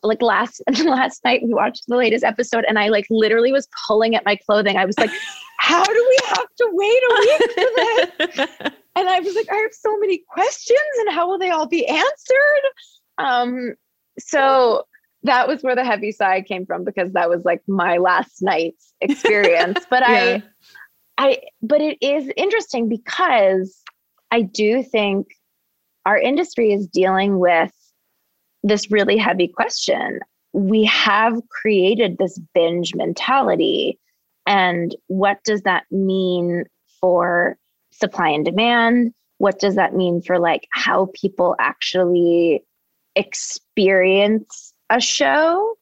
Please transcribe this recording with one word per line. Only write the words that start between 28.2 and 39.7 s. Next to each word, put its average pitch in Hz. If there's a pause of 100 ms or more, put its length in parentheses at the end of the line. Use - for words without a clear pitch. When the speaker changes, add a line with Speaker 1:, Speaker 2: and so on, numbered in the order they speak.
Speaker 1:
this 208
really 208
heavy 185
question. - (320)
We 202
have 220
created 202
this 185 (140)
binge 170
mentality. - (480)
And 180 (120)
what 196
does 208
that 185
mean 185 (360)
for 175 (460)
supply 190
and 151
demand. 233 (240)
What 190
does 196